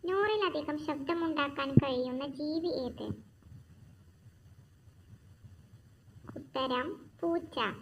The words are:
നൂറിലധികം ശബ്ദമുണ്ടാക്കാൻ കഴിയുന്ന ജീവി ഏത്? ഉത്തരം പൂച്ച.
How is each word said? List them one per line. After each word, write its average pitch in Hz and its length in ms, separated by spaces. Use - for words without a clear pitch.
നൂറിലധികം 370 800
ശബ്ദമുണ്ടാക്കാൻ 285 880
കഴിയുന്ന 254 540
ജീവി 302 440
ഏത്? 214 220
ഉത്തരം 262 720
പൂച്ച. 339 360